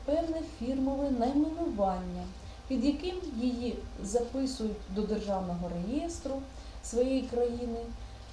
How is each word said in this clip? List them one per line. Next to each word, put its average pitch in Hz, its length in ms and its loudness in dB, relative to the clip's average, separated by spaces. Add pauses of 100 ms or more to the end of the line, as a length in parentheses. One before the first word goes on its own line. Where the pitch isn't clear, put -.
певне 320 360 2 (180)
фірмове 269 520 2
найменування, 233 1120 2 (440)
під 240 180 2
яким 359 300 2 (260)
її 240 360 0 (260)
записують 233 720 0 (120)
до 190 120 0
державного 185 680 0
реєстру 269 720 -2 (420)
своєї 254 380 4
країни. 240 580 0 (540)